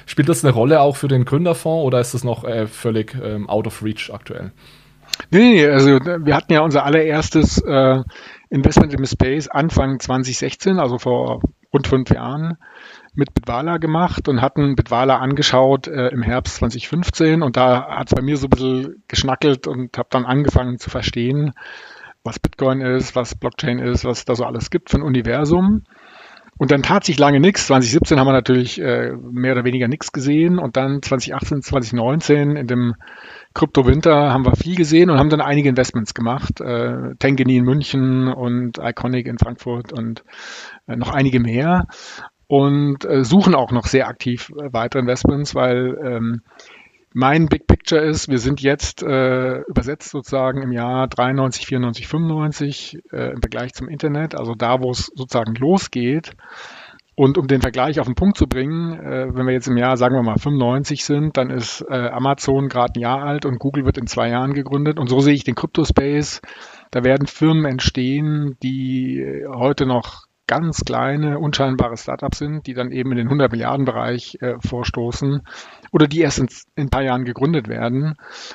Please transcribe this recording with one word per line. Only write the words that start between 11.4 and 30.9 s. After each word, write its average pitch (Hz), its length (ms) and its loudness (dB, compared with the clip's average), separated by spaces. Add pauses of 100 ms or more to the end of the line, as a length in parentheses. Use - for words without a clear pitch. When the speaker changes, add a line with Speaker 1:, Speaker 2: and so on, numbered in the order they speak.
Speaker 2:
rund 139 160 0
fünf 131 220 2
Jahren, 151 480 -4 (560)
mit 143 200 -2
Bitwala 151 440 -2
gemacht 160 500 -2
und 127 140 0
hatten 139 340 0
Bitwala 131 420 2
angeschaut, 135 680 2
äh, 127 220 -2
im 123 140 -2
Herbst 120 340 -4
zwanzig 120 320 -4
fünfzehn. 160 540 2
Und 123 140 0
da 127 320 4
hat's - 260 -4
bei 123 80 2
mir 143 140 0
so 135 100 -4
ein 135 40 -6
bisschen 131 580 -2
geschnackelt 131 580 0
und 127 320 -8
hab 123 120 -6
dann 127 140 0
angefangen 127 540 0
zu - 120 -14
verstehen, 127 640 -2 (680)
was - 160 -8
Bitcoin 131 420 0
ist, 127 340 -2
was 123 200 -4
Blockchain 127 440 -4
ist, 123 260 -2
was 123 140 -2
es - 60 -14
da 127 100 -2
so 117 100 -2
alles 117 260 -8
gibt - 200 -4
für - 80 2
ein 143 40 -4
Universum. 151 800 2 (720)
Und 135 140 0
dann 139 140 2
tat 190 200 2
sich 147 140 0
lange 143 220 6
nix. 190 260 4
Zwanzig 131 240 4
siebzehn 139 280 4
haben 131 100 4
wir 135 40 6
natürlich, 127 480 2
äh, 120 320 0
mehr 123 400 -2
oder 123 120 0
weniger 123 240 0
nix 147 240 -4
gesehen. 156 480 2
Und 139 160 -6
dann 135 260 0